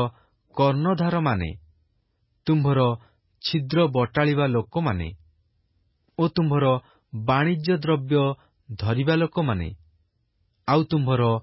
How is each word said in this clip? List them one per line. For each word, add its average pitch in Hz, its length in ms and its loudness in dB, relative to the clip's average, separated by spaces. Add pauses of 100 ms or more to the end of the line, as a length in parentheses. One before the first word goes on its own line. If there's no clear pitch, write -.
(580)
କର୍ଣ୍ଣଧାରମାନେ, 147 920 0 (960)
ତୁମ୍ଭର 143 320 2 (640)
ଛିଦ୍ର 147 360 -2 (100)
ବଟାଳିବା 143 600 0
ଲୋକମାନେ 117 600 -2 (1120)
ଓ 165 100 0
ତୁମ୍ଭର 143 380 0 (480)
ବାଣିଜ୍ୟ 151 640 0
ଦ୍ରବ୍ୟ 147 440 0 (480)
ଧରିବା 117 460 0
ଲୋକମାନେ, 139 540 -2 (1000)
ଆଉ 147 160 4
ତୁମ୍ଭର 131 400 0 (200)